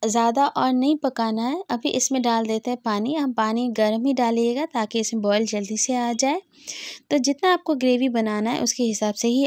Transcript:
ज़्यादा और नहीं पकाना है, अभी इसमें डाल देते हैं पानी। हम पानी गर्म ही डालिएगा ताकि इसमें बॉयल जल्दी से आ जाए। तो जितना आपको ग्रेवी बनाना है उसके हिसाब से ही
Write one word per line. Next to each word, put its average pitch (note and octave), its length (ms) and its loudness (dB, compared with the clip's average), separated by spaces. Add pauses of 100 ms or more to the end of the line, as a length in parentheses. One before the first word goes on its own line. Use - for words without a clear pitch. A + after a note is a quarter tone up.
ज़्यादा A#3 420 2
और C4 260 0
नहीं C4+ 240 2
पकाना A3+ 500 -2
है, E4 220 -4
अभी A#3+ 220 -2
इसमें B3+ 300 0
डाल A#3 240 2
देते A3 260 -2
हैं A#3+ 120 -4
पानी। A3 320 -2
हम C#4 180 -2
पानी A3+ 340 0 (100)
गर्म A3 280 0
ही C#4 100 2
डालिएगा A#3+ 580 0
ताकि A3+ 260 -2
इसमें A3 220 -2
बॉयल G#3 260 2
जल्दी G#3 300 -4
से B3+ 200 -2
आ A#3+ 180 -2
जाए। C#4 260 0 (720)
तो C#4+ 80 4
जितना C#4 340 2
आपको E4+ 240 0
ग्रेवी B3+ 340 2
बनाना A3 400 0
है C4+ 120 -2
उसके A#3+ 200 -2
हिसाब G#3+ 320 0
से - 140 -2
ही C4 180 2